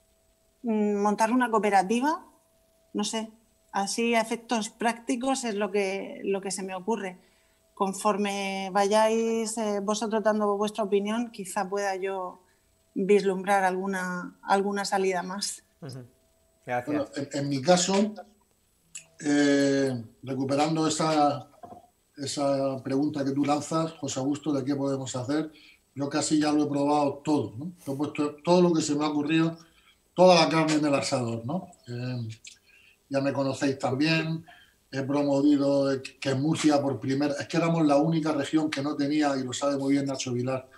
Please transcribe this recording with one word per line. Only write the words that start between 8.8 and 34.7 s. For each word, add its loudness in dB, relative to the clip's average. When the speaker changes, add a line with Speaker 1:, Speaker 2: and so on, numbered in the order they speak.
Speaker 1:
eh, -2
vosotros -2
dando 2
vuestra -2
opinión, -2
quizá -6
pueda -2
yo -6
vislumbrar 2
alguna, -4
alguna 0
salida 0
más. -10
Speaker 2:
Ujú. -14
Gracias. -4
Speaker 3:
Bueno, -2
en, -6
en -4
mi -2
caso, 2
eh, 2
recuperando 0
esa, 0
esa -2
pregunta -2
que 0
tú 0
lanzas, -2
José -8
Augusto, -2
de -2
qué -2
podemos -4
hacer, -2
yo -4
casi 0
ya 2
lo 2
he 0
probado 0
todo, 0
¿no? -10
Yo -6
he -4
puesto -4
todo 6
lo 6
que 2
se 0
me 0
ha 0
ocurrido, 2
toda 8
la 6
carne 2
en 2
el 4
asador, -2
¿no? -6
Eh, -6
ya 0
me 0
conocéis -2
también, 0